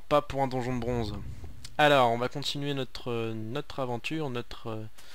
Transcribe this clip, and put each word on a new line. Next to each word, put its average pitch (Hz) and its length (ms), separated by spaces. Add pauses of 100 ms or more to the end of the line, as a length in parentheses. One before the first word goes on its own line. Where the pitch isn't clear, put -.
pas 147 120
pour 139 200
un 135 60
donjon 127 280
de 120 40
bronze. 117 340 (640)
Alors, 139 340
on 117 60
va 123 100
continuer 143 460
notre, 131 360
euh, 113 240
notre 110 460
aventure, 131 500
notre, 120 400
euh, 110 140 (300)